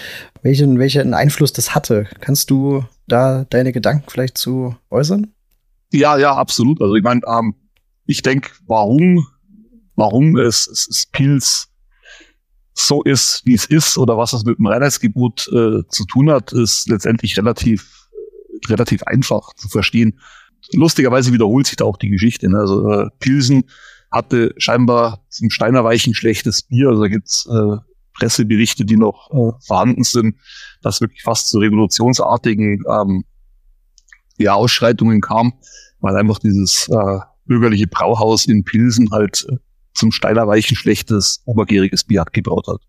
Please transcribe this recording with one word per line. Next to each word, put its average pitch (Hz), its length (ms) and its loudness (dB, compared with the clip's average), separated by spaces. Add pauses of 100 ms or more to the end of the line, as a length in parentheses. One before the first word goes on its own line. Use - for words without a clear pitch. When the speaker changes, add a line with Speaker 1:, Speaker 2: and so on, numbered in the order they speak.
(420)
Speaker 1:
welchen, 135 360 2
welchen 131 340 0
Einfluss 139 400 0
das - 220 -6
hatte. 110 320 0 (140)
Kannst - 300 -2
du 135 360 0 (200)
da 131 440 0
deine 127 220 0
Gedanken 127 360 -2
vielleicht 131 300 -6
zu 127 380 -6 (140)
äußern? 190 440 -2 (580)
Speaker 2:
Ja, 147 240 4
ja, 139 180 4
absolut. 131 460 0
Also 101 140 2
ich 110 80 2
meine, 120 240 2
ähm, 113 280 -2 (520)
ich - 160 -2
denk, 131 300 -2 (140)
warum, 143 600 2 (680)
warum 131 400 2
es, 120 320 0
es, - 200 -6
es - 180 -6
Pils - 640 -2 (1040)
so - 280 -2
ist, - 420 -2
wie 127 80 2
es 113 140 2
ist 151 320 0
oder 117 180 2
was 113 160 -2
es 113 120 -4
mit 113 120 0
dem 110 100 0
Reinheitsgebot, 120 840 -2
äh, 113 400 0
zu - 180 -6
tun 139 240 2
hat, 135 240 0
ist 117 340 -2
letztendlich 113 480 -2
relativ, 110 720 -2 (580)
relativ 117 360 0
einfach - 520 -2
zu - 140 -14
verstehen. 110 500 0 (540)
Lustigerweise 127 600 2
wiederholt 117 320 2
sich - 100 -8
da 107 80 -2
auch 107 140 -2
die 101 100 -6
Geschichte, 101 400 0
ne? 95 100 2
Also, 101 320 0
äh, 104 200 0 (100)
Pilsen 131 440 2 (460)
hatte 120 460 0
scheinbar 117 720 0
zum - 220 -4
Steinerweichen 117 640 0
schlechtes - 480 -2
Bier. 135 260 0
Also 110 140 2
da 104 60 2
gibt's, - 380 -4
äh, 104 300 0 (380)
Presseberichte, 110 720 0
die 107 100 2
noch, 107 340 0
äh, 117 220 0 (140)
vorhanden 123 380 0
sind, 113 320 0 (440)
dass - 220 -4
wirklich - 200 -6
fast - 280 -4
zu 110 80 0
revolutionsartigen, 107 1300 0
ähm, 98 360 -2 (1160)
ja, 101 160 2
Ausschreitungen 113 640 2
kam, 117 320 -2 (480)
weil 98 160 -2
einfach 104 220 0
dieses, 98 500 0
äh, 98 300 0 (260)
bürgerliche 113 420 2
Brauhaus 110 600 0
in 107 180 2
Pilsen 113 460 2
halt, 104 400 -2
äh, 131 60 -4 (380)
zum 113 160 0
Steinerweichen 107 640 0
schlechtes - 720 -2
obergäriges 101 600 0
Bier 98 180 2
hat - 100 -8
gebraut 90 340 -4
hat. 95 220 -8